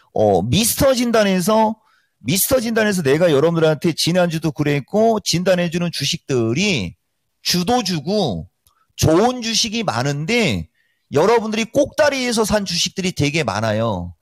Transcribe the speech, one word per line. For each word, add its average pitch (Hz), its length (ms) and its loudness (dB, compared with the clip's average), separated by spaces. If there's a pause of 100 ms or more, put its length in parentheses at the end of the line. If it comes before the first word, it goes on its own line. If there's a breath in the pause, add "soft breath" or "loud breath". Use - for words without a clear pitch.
(120)
어, 101 300 4
미스터 233 520 2
진단에서, 220 800 0 (420)
미스터 220 420 0
진단에서 214 420 0
내가 160 280 2
여러분들한테 156 640 2
지난주도 165 580 0
그랬고, 196 680 0
진단해주는 175 720 -2
주식들이 135 1040 -2 (460)
주도주고 180 1040 -2 (480)
좋은 220 460 2
주식이 226 400 -2
많은데, 143 840 -2 (440)
여러분들이 214 520 2
꼭다리에서 269 800 0
산 202 220 -2
주식들이 175 460 -4
되게 147 300 -2
많아요. 107 800 -2